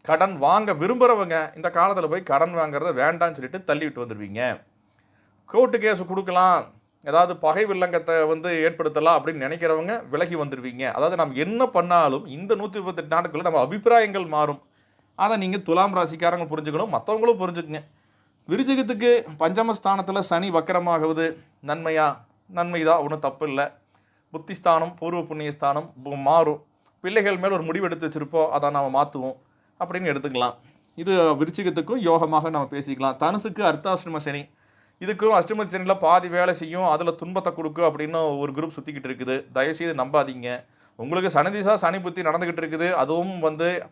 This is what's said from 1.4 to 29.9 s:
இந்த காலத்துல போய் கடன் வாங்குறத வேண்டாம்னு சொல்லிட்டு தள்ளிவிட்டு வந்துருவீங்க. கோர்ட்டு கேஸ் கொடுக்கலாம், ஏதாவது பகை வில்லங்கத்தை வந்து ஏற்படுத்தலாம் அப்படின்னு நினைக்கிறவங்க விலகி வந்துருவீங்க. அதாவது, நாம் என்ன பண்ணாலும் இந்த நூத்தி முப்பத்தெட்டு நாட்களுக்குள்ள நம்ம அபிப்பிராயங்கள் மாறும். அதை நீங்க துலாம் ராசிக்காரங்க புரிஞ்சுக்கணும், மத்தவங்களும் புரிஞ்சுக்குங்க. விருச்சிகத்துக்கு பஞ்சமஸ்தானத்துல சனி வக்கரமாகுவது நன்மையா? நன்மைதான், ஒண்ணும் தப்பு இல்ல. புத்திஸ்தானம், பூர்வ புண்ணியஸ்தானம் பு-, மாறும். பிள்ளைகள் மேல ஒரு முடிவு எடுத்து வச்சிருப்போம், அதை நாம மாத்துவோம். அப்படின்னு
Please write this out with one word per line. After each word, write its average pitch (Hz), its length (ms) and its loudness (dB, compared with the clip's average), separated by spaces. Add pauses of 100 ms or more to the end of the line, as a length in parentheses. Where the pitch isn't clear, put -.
இந்த 170 140 -2
காலத்துல 175 400 2
போய் 185 120 -2
கடன் 160 320 2
வாங்குறத 156 380 -2
வேண்டாம்னு 165 400 2
சொல்லிட்டு 135 260 -10
தள்ளிவிட்டு 147 480 -4
வந்துருவீங்க. 107 540 -6 (840)
கோர்ட்டு 233 340 4
கேஸ் 196 280 0
கொடுக்கலாம், 180 580 2 (400)
ஏதாவது 170 320 4
பகை 175 300 2
வில்லங்கத்தை 170 600 0
வந்து 160 240 0
ஏற்படுத்தலாம் 160 680 2
அப்படின்னு 143 300 -4
நினைக்கிறவங்க 165 600 -2
விலகி 170 280 -2
வந்துருவீங்க. 127 560 -6
அதாவது, 170 240 0
நாம் 151 180 0
என்ன 214 320 0
பண்ணாலும் 175 600 2
இந்த 185 280 -2
நூத்தி 202 280 -6
முப்பத்தெட்டு 160 340 -4
நாட்களுக்குள்ள 165 260 -2
நம்ம 160 200 2
அபிப்பிராயங்கள் 202 680 2
மாறும். 151 340 0 (520)
அதை 214 220 0
நீங்க 190 200 -2
துலாம் 190 400 2
ராசிக்காரங்க 170 500 0
புரிஞ்சுக்கணும், 156 460 -4
மத்தவங்களும் 220 480 2
புரிஞ்சுக்குங்க. 165 440 -6 (640)
விருச்சிகத்துக்கு 240 800 2 (120)
பஞ்சமஸ்தானத்துல 196 840 0
சனி 185 300 0
வக்கரமாகுவது 165 840 0 (300)
நன்மையா? 156 500 0 (300)
நன்மைதான், 175 540 2
ஒண்ணும் 151 180 -4
தப்பு 147 300 -4
இல்ல. 139 300 -4 (540)
புத்திஸ்தானம், 170 640 0
பூர்வ 170 240 -4
புண்ணியஸ்தானம் 151 720 -4 (140)
பு-, 143 120 -6
மாறும். 147 480 4 (360)
பிள்ளைகள் 196 360 0
மேல 190 180 0
ஒரு 165 80 -2
முடிவு 165 220 -4
எடுத்து 160 240 -4
வச்சிருப்போம், 156 400 0
அதை 143 220 0
நாம 139 320 0
மாத்துவோம். 131 340 -6 (440)
அப்படின்னு 180 260 -6